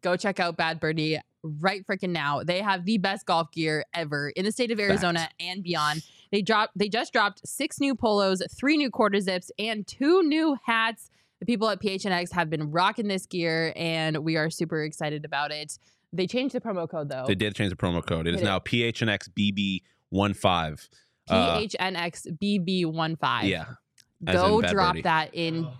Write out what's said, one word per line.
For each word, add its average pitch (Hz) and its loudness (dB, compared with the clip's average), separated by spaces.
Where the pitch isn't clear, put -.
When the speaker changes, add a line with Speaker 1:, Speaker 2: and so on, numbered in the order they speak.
Speaker 1:
go 180 2
check 190 -2
out 175 0
Bad 165 -2
Birdie 156 0
right 170 -4
frickin' 190 -4
now. 147 -2
They 175 -2
have 190 -2
the 220 2
best 196 -2
golf 165 0
gear 156 -2
ever 147 -4
in 185 -4
the 220 0
state 233 -2
of 214 -2
Arizona 190 2
Speaker 2:
Fact. 160 -6
Speaker 1:
and 180 -8
beyond. 156 0
They 202 0
dropped, 214 2
they 208 0
just 226 -2
dropped 208 0
six - -6
new 277 2
polos, 202 2
three 294 2
new 277 2
quarter 202 2
zips, 185 -4
and 214 -4
two 349 4
new 311 2
hats. 226 0
The 190 -6
people 220 2
at 196 -2
P 208 0
H 190 -4
N 196 2
X 175 -2
have 170 2
been 151 -2
rocking 202 2
this 190 -2
gear, 165 0
and 160 0
we 160 0
are 156 2
super 160 -2
excited 151 -6
about 147 -4
it. 151 -10
They 175 0
changed 254 -2
the 247 -2
promo 180 -4
code, 151 -6
though. 131 -6
Speaker 2:
They 101 2
did 104 -2
change 101 0
the 90 -4
promo 85 0
code. 82 -2
It 85 2
is 85 0
Speaker 1:
Hit 104 0
it. - 2
Speaker 2:
now 95 2
P 120 0
H 117 -2
N 113 2
X 101 -2
B 101 0
B 98 -2
one 98 2
five. 82 0
Uh, 85 4
Speaker 1:
P 214 0
H 196 -8
N 185 -2
X 170 -6
B 202 2
B 180 0
one 160 -2
five. 120 0
Speaker 2:
yeah. 87 -2
As 180 2
Speaker 1:
Go 190 6
Speaker 2:
in 226 6
Bad 180 2
Speaker 1:
drop 180 4
Speaker 2:
Birdie. 165 -4
Speaker 1:
that 160 2
in 165 -2